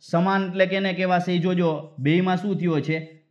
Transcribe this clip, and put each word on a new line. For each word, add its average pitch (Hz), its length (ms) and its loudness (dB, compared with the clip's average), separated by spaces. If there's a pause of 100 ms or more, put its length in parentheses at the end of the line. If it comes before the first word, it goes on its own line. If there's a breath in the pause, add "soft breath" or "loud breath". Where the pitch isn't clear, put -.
સમાન 190 480 0
એટલે 185 180 2
કેને 190 280 -2
કહેવાશે? 180 400 0
એ 175 40 2
જોજો, 175 600 0
બેયમાં 175 380 2
શું 185 220 -2
થયો 160 220 0
છે? 156 500 -6